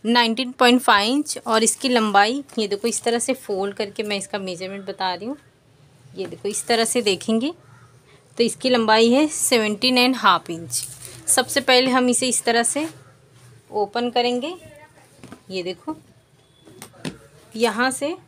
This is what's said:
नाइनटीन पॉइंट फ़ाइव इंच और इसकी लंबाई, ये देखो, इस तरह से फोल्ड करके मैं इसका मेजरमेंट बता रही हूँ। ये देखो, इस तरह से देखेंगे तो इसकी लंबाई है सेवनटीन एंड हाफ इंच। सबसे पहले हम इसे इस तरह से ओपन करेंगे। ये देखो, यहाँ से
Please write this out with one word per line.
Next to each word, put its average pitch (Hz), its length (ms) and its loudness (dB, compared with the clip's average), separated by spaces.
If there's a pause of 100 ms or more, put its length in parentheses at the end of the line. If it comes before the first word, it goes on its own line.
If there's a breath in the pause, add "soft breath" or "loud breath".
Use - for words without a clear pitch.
नाइनटीन 240 480 2
पॉइंट 247 280 6
फ़ाइव 214 300 4
इंच 294 360 -2
और 226 180 2
इसकी 240 240 -2
लंबाई, 220 540 2 (160)
ये 214 100 -2
देखो, 202 200 -4
इस 226 140 -4
तरह 233 160 0
से 254 180 -2
फोल्ड 196 380 -6
करके 214 280 -8
मैं 208 160 -4
इसका 196 220 -8
मेजरमेंट 190 460 -10
बता 190 280 -4
रही 190 120 -12
हूँ। 285 100 -8 (800)
ये - 120 -8
देखो, 165 220 -10
इस - 180 -6
तरह 226 200 2
से 240 160 -2
देखेंगे 226 500 -2 (880 soft breath)
तो 240 60 2
इसकी 247 260 -2
लंबाई 226 400 4
है 285 180 4
सेवनटीन 240 680 0
एंड 247 180 4
हाफ 190 340 2
इंच। - 340 -8 (440 loud breath)
सबसे 254 340 2
पहले 254 280 4
हम 247 200 2
इसे 254 180 0
इस - 160 -2
तरह 233 200 2
से 302 240 -4 (840)
ओपन 220 380 -2
करेंगे। 247 440 -2 (960)
ये 185 120 -6
देखो, 185 340 -10 (1600)
यहाँ 233 360 0
से 311 240 -6 (120)